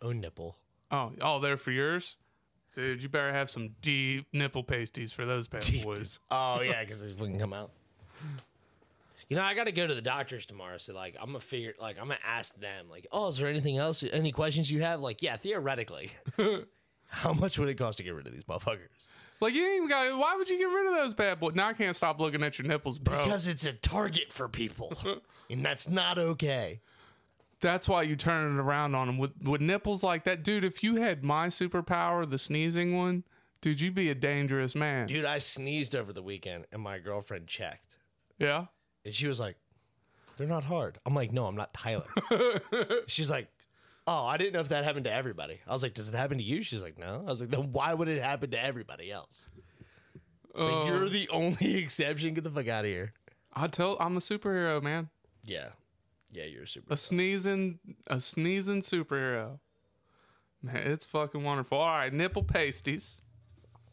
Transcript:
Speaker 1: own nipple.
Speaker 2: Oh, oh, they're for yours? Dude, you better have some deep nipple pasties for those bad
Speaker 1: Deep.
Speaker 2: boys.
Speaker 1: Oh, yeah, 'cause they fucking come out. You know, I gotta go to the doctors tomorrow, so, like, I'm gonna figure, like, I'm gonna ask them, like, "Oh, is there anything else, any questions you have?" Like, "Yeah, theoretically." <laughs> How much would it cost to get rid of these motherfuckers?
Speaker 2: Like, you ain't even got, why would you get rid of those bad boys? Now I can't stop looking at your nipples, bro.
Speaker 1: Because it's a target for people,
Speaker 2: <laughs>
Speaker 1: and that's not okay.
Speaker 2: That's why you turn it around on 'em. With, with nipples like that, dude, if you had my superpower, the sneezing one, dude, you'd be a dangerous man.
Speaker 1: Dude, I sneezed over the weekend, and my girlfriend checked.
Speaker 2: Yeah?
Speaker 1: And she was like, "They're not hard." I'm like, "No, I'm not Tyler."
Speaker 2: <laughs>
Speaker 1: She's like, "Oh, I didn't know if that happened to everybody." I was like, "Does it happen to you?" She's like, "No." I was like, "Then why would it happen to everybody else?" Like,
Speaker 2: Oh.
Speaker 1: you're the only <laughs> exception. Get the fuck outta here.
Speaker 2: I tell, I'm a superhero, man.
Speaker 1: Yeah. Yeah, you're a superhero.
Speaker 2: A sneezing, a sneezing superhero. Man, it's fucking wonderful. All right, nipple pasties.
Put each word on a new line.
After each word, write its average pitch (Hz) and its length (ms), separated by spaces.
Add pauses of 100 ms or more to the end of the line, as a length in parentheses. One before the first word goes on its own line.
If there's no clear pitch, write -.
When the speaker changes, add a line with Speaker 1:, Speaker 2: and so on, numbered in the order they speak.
Speaker 1:
own 120 180
nipple. 85 380 (320)
Speaker 2:
Oh, 131 300
oh, 147 180
they're 139 180
for 135 140
yours? 156 460 (560)
Dude, 131 280
you 135 80
better 139 240
have 139 160
some 113 320
deep 135 520
nipple 139 320
pasties 120 480
for - 120
those 123 220
bad 107 160
Speaker 1:
Deep. 107 220
Speaker 2:
boys. 104 340 (100)
Speaker 1:
Oh, 127 340
yeah, 120 220
'cause 104 160
they 104 120
fucking 98 260
come 101 140
out. 101 180 (1600)
You 143 80
know, 185 60
I 196 120
gotta 220 180
go 170 140
to 147 80
the 113 80
doctors 127 440
tomorrow, 90 320
so, 98 160
like, 92 260
I'm 110 60
gonna 131 140
figure, 113 400
like, 107 200
I'm 123 60
gonna 143 180
ask 113 360
them, 98 280
like, 82 220
"Oh, 202 180
is 143 100
there 143 100
anything 147 280
else, 156 280
any 156 260
questions 147 400
you 151 120
have?" 165 180
Like, 123 200
"Yeah, 135 160
theoretically." 120 760 (240)
<laughs> - 720
How - 240
much 165 260
would 143 100
it 135 60
cost 113 240
to 92 60
get 87 100
rid 69 120
of 60 60
these 67 120
motherfuckers? 92 640 (320)
Speaker 2:
Like, 220 120
you 320 120
ain't 392 120
even 330 120
got, 269 300
why 311 180
would 370 120
you 359 100
get 370 60
rid 381 220
of 370 80
those 269 200
bad 190 260
boys? 160 140
Now 196 140
I 226 40
can't 196 240
stop 156 240
looking 151 220
at 147 160
your 135 100
nipples, 147 300
bro. 143 260
Speaker 1:
Because 190 240
it's 156 160
a 139 80
target 170 600
for 123 160
people, 113 440 (420)
Speaker 2:
<laughs> - 160
Speaker 1:
and 127 140
that's 147 240
not 180 300
okay. 135 640 (800)
Speaker 2:
That's 180 280
why 175 140
you 151 140
turn 156 400
it 139 40
around 143 340
on 131 140
'em. 127 100
With, 139 240
with 139 200
nipples 196 420
like 170 200
that, 180 200
dude, 208 180
if 185 220
you 226 120
had 185 280
my 156 240
superpower, 170 800
the 135 100
sneezing 170 580
one, 180 280 (380)
dude, 151 180
you'd 180 140
be 180 160
a 139 40
dangerous 135 600
man. 143 340
Speaker 1:
Dude, 147 160
I 147 140
sneezed 139 580
over 104 160
the 92 100
weekend, 90 480
and 107 120
my 98 160
girlfriend 98 500
checked. - 480 (420)
Speaker 2:
Yeah? 151 280 (400)
Speaker 1:
And 107 80
she 135 140
was 127 120
like, 101 160 (800)
"They're 143 120
not 160 160
hard." 147 420
I'm 135 80
like, 120 180
"No, 123 140
I'm 95 100
not 104 160
Tyler." - 360 (200)
Speaker 2:
<laughs> 226 800
Speaker 1:
She's 156 240
like, 127 180 (580)
"Oh, 151 200
I 143 100
didn't 190 160
know 175 80
if 147 80
that 147 160
happened 143 200
to 110 80
everybody." 87 540
I 101 60
was 131 100
like, 120 120
"Does 107 140
it 107 60
happen 135 240
to 107 60
you?" 151 180
She's 110 200
like, 80 160
"No." 95 280
I 160 40
was 120 100
like, 120 100
"Then 135 220
why 147 220
would 165 140
it 151 120
happen 135 300
to 117 120
everybody 107 500
else?" - 360 (1080)
Like, 160 200
Speaker 2:
Oh. 156 140
Speaker 1:
you're 185 200
the 196 220
only 180 460
<laughs> 185 80
exception. 151 500
Get 160 100
the 160 60
fuck 143 180
outta 107 200
here. 95 240 (420)
Speaker 2:
I 160 140
tell, 180 320
I'm 175 160
a 175 40
superhero, 180 600
man. 156 260 (360)
Speaker 1:
Yeah. 78 260 (600)
Yeah, 82 140
you're 69 180
a - 20
superhero. - 240
Speaker 2:
A 147 60
sneezing, 190 800 (300)
a 127 120
sneezing 190 640
superhero. 135 800 (1000)
Man, 123 160
it's 151 280
fucking 147 380
wonderful. 139 340
All 165 80 (100)
right, 131 160
nipple 180 300
pasties. 151 800 (720)